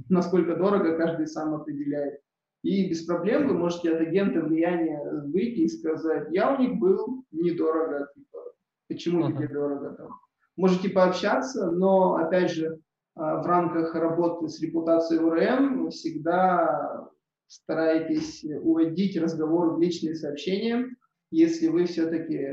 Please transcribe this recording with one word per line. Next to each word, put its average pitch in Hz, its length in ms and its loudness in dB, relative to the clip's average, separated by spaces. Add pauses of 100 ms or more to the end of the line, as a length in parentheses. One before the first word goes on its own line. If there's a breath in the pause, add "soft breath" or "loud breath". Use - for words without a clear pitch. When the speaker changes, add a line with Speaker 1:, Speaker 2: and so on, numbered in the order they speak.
(100)
Speaker 1:
насколько 175 460 2
дорого, 175 420 2
каждый 160 300 -2
сам 156 260 -6
определяет. 143 680 -6 (440)
И 185 260 0
без 165 140 -6
проблем 202 440 0
вы 190 60 2
можете 170 400 0
от 165 80 0
агента 165 400 0
влияния 160 580 0 (260)
выйти 170 360 -2
и 165 60 2
сказать: 156 640 -4
«Я 240 240 2
у 262 60 0
них 254 180 0
был, 254 520 0
недорого, 156 840 -2
типа, - 240 -20 (500)
почему 165 380 -2
Speaker 2:
Мгм. - 20 0
Speaker 1:
тебе 139 200 -2
дорого?» 143 500 -4
Там. - 120 -18 (460)
Можете 185 340 2
пообщаться, 196 840 0
но, 185 440 4
опять 165 360 2
же, 160 280 -4 (360)
а, 156 260 -2
в - 40 -4
рамках 165 500 0
работы 165 520 0
с - 120 -12
репутацией 165 600 2
В 165 80 2
Р 165 140 2
М 254 480 2
всегда 160 1160 0 (400)
старайтесь 160 960 -2 (180)
уводить 165 580 2
разговор 160 560 0
в 160 40 0
личные 165 360 0
сообщения, 208 680 -2 (460)
если 160 360 4
вы 175 180 2
всё-таки 160 520 -2 (140)